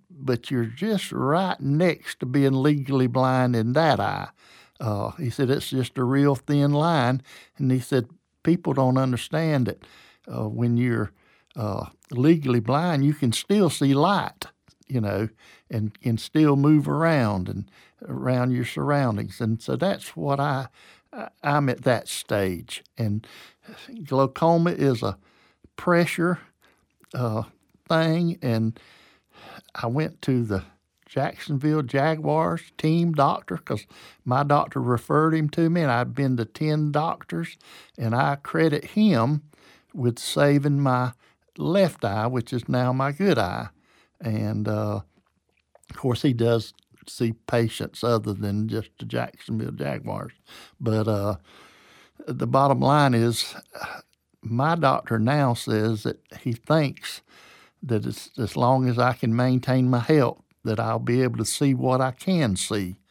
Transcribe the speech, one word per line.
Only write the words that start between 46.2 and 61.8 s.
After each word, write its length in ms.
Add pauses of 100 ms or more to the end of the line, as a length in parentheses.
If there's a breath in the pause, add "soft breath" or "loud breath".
he 100
does 400 (340)
see 260 (140)
patients 560
other 300
than 360
just 300
the 60
Jacksonville 680
Jaguars. 600 (480 loud breath)
But, 280
uh, 280 (920 soft breath)
the 200
bottom 340
line 320
is, 420 (880 loud breath)
my 360
doctor 420
now 340
says 520
that 160 (200)
he 120
thinks 680 (640 soft breath)
that 240
as, 320
as 180
long 320
as 100
I 140
can 240
maintain 540
my 80
health, 400 (260)
that 140
I'll 220
be 220
able 160
to 60
see 300
what 260